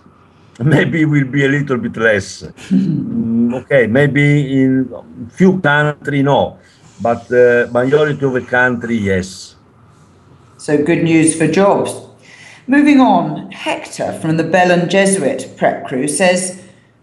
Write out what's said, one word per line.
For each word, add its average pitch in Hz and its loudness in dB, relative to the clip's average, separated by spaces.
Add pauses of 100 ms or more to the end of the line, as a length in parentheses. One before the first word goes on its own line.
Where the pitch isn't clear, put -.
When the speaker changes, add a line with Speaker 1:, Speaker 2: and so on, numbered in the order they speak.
(260)
Speaker 1:
<laughs> - -20
maybe 156 2
will 147 0
be 139 0
a 135 2
little 139 -2
bit 113 -8
less. 110 -2
Speaker 2:
<laughs> - -20 (920)
Speaker 1:
Mm, 120 -2
okay, 135 2
maybe 139 2
in 131 0 (400)
few 185 2
country, 147 -2
no, 135 0 (440)
but, 117 -4
uh, 120 4
majority 139 0
of 135 -2
the 127 -2
country, 123 -2
yes. 98 -4 (1000)
Speaker 2:
So 147 0
good 156 0
news 160 2
for 160 0
jobs. 196 0 (720)
Moving 285 4
on, 175 0
Hector - -8
from 160 -2
the 165 0
Bellon 175 2
Jesuit 190 0
prep - -2
crew 131 -4
says, 180 0 (440)